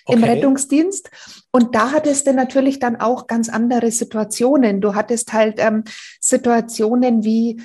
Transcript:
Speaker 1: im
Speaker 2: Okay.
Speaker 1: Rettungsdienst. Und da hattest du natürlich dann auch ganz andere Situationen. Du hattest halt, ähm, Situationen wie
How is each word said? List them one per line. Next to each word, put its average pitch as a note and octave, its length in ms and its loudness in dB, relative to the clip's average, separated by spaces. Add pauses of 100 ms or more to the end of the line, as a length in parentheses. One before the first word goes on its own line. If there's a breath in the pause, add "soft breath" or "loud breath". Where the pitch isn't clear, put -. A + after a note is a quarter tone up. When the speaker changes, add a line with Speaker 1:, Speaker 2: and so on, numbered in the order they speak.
Speaker 1:
im A3+ 140 4
Speaker 2:
Okay. A3+ 120 2
Speaker 1:
Rettungsdienst. C#4+ 720 0 (420 loud breath)
Und A#3 240 2
da A3+ 160 2
hattest D4 360 0
du C4+ 60 2
natürlich C4 460 0
dann A#3+ 220 -4
auch B3 260 -2
ganz A3+ 220 -2
andere A#3 420 0
Situationen. A3+ 880 0
Du G3+ 160 0
hattest A3+ 380 -4
halt, A3 240 2
ähm, A3 260 0 (380 loud breath)
Situationen A#3 1040 0
wie A3+ 400 0